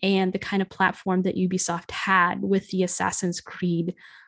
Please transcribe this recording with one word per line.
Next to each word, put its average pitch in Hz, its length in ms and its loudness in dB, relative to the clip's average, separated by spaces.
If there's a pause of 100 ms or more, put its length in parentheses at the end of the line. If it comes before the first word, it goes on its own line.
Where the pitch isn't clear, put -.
and 190 300 2
the 190 60 -2
kind 196 220 -2
of 185 80 0
platform 185 540 0
that 190 140 0
Ubisoft 180 540 -2
had 190 520 2
with 190 280 0
the 185 120 0
Assassin's 180 580 -2
Creed, 170 540 -2 (340)